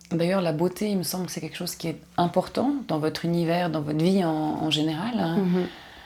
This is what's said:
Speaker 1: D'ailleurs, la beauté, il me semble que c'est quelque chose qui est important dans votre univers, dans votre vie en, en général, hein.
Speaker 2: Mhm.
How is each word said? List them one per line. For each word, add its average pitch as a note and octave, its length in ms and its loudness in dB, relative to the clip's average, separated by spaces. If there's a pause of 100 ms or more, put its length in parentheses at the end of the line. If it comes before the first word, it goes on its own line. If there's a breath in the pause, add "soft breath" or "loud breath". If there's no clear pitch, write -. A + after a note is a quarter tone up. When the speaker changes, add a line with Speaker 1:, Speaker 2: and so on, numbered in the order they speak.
(120)
Speaker 1:
D'ailleurs, F3 300 2
la E3 120 0
beauté, F3+ 360 0
il G3+ 80 2
me F3+ 60 0
semble F#3 220 -4
que D#3+ 60 -8
c'est E3 100 -8
quelque D#3+ 160 -8
chose F3 180 -6
qui - 140 -8
est D#3 100 -6 (180)
important F#3 540 2 (160)
dans D#3+ 120 0
votre D3+ 260 -2
univers, E3+ 440 2
dans D#3 120 -2
votre D3+ 220 0
vie F#3+ 200 4
en, E3 80 2
en D#3 380 0
général, D#3+ 500 0
hein. E3 180 2
Speaker 2:
Mhm. F3+ 280 2 (400 loud breath)